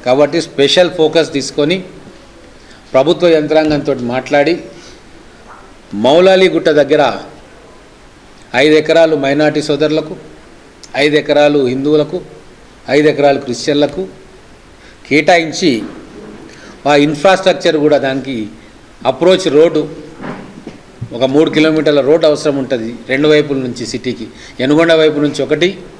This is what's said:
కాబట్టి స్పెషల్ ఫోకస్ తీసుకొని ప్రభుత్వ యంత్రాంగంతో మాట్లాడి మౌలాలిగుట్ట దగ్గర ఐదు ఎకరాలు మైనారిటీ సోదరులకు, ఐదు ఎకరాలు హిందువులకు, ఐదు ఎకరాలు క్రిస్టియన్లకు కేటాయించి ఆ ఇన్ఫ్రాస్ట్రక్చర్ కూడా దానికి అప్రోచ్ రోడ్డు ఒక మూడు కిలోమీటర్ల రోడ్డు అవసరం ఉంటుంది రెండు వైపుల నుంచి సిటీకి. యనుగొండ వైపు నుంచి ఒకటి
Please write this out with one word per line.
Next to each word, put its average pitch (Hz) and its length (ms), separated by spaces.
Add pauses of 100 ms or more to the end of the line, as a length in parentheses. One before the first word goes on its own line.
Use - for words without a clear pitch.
కాబట్టి 143 320 (120)
స్పెషల్ 147 500
ఫోకస్ 156 360
తీసుకొని 147 420 (1160)
ప్రభుత్వ 151 340 (100)
యంత్రాంగంతో 151 560 (200)
మాట్లాడి 143 400 (1500)
మౌలాలిగుట్ట 175 640 (120)
దగ్గర 143 220 (1600)
ఐదు 151 180
ఎకరాలు 160 420
మైనారిటీ 147 440
సోదరులకు, 151 460 (920)
ఐదు 147 180
ఎకరాలు 147 380 (140)
హిందువులకు, 147 440 (760)
ఐదు 151 160
ఎకరాలు 143 340
క్రిస్టియన్లకు 143 580 (1040)
కేటాయించి 160 600 (1200)
ఆ 147 40 (140)
ఇన్ఫ్రాస్ట్రక్చర్ 170 760
కూడా 147 140 (100)
దానికి 135 300 (720)
అప్రోచ్ 180 360 (100)
రోడ్డు 156 240 (1400)
ఒక 120 60 (120)
మూడు 156 220
కిలోమీటర్ల 156 520
రోడ్డు 165 220
అవసరం 147 320
ఉంటుంది 117 260 (220)
రెండు 143 220
వైపుల 147 240 (100)
నుంచి 120 260
సిటీకి. 117 340 (340)
యనుగొండ 156 320 (100)
వైపు 147 240
నుంచి 139 200
ఒకటి 151 220 (300)